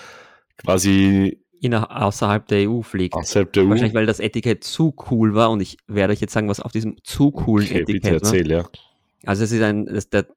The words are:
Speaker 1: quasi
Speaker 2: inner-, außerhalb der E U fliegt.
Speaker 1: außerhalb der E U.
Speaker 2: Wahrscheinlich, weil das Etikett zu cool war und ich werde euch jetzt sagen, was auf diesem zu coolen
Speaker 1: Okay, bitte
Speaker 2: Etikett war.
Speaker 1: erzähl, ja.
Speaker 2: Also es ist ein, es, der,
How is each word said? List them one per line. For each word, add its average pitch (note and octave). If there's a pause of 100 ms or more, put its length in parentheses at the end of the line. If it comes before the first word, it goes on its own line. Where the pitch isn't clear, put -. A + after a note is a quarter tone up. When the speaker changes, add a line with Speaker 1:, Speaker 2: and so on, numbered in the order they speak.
(580)
Speaker 1:
quasi G2 (160)
Speaker 2:
inner-, A2+
außerhalb G#2
der G#2
E G2+
U A#2
fliegt. F#2
Speaker 1:
außerhalb F#2
der G2
E -
U. G2
Speaker 2:
Wahrscheinlich, A2
weil A2
das A2
Etikett A2
zu D#3+ (160)
cool A2
war A2+
und G#2+
ich - (100)
werde G2+
euch -
jetzt G#2
sagen, G#2+
was G2+
auf -
diesem A2
zu C#3+
coolen G#2
Speaker 1:
Okay, F#2
bitte -
Speaker 2:
Etikett G2 (120)
war. G#2
Speaker 1:
erzähl, F2+
ja. E2+ (600)
Speaker 2:
Also G2+
es G#2+
ist A2+
ein, G#2+
es, -
der, G2+